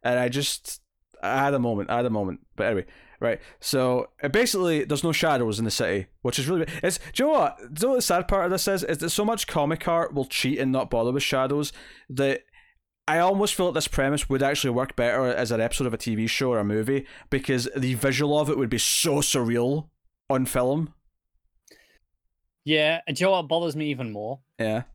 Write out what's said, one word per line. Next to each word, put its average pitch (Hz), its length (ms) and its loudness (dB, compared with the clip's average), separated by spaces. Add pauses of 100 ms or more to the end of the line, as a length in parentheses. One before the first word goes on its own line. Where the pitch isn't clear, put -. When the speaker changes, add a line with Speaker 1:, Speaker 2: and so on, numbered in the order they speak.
Speaker 1:
And 123 160 2
I 123 80 2
just, - 540 -4 (400)
I 104 160 0
had 139 160 2
a 135 60 2
moment, 117 300 -2
I 113 80 0
had 123 80 0
a 120 40 0
moment. 101 320 -2 (160)
But 101 100 0
anyway, 101 180 0 (360)
right. 117 180 0 (220)
So, 127 480 0 (120)
uh, 147 60 -2
basically, 180 560 2
there's 147 220 -2
no 165 80 2
shadows 123 460 2
in 113 60 0
the 107 60 -2
city, 95 360 -2 (160)
which 123 160 -2
is 135 100 -4
really, 165 180 0 (160)
it's, 180 140 0 (160)
do 247 100 0
you - 40 4
know 302 120 4
what? 156 180 0
Do - 60 -20
you 151 240 -2
know - 40 2
what 262 40 4
the 247 60 2
sad 175 260 0
part 196 160 2
of 180 80 0
this 185 160 0
is? 196 160 0
Is 160 140 -2
that 165 140 -4
so 208 120 0
much 220 240 -2
comic 156 400 -2
art 170 260 0
will 139 120 -2
cheat 131 340 -2
and 135 140 0
not 131 160 0
bother 120 240 2
with 135 100 0
shadows 139 480 0 (380)
that 135 320 0 (640)
I 160 140 2
almost 196 360 2
feel 185 100 2
like 175 100 0
this 156 140 -2
premise 143 400 0
would 135 120 0
actually 139 280 2
work 123 260 -2
better 120 300 2
as 120 260 0
an 113 80 0
episode 117 280 0
of 113 60 -2
a 113 40 -4
T 113 180 -2
V 110 100 0
show 127 260 0
or 113 80 2
a 104 40 2
movie, 110 420 0 (240)
because 131 460 0
the 127 200 0
visual 143 440 2
of 147 100 0
it 143 80 0
would 127 120 0
be 120 80 0
so - 380 0
surreal 127 720 0 (400)
on 131 160 2
film. 139 480 0 (1700)
Speaker 2:
Yeah, 156 420 2
and 147 120 -4
do - 60 -2
you 190 40 4
know 196 60 6
what 165 160 0
bothers 165 260 0
me 151 140 -4
even 127 240 -4
more? 110 260 -8 (180)
Speaker 1:
Yeah. 110 260 -2 (120)